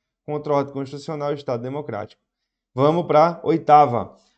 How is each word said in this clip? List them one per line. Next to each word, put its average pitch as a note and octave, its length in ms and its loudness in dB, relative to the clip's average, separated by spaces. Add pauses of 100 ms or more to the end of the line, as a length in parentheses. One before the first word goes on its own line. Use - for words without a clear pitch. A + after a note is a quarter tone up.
(260)
contra D3 260 -6
a C#3+ 40 2
ordem C#3 180 -2
constitucional C#3+ 560 -8
e D3 60 -4
Estado A#2+ 260 -8
democrático. B2+ 580 -10 (540)
Vamos D3+ 320 2
pra D#3+ 360 4
oitava. D3 760 2 (200)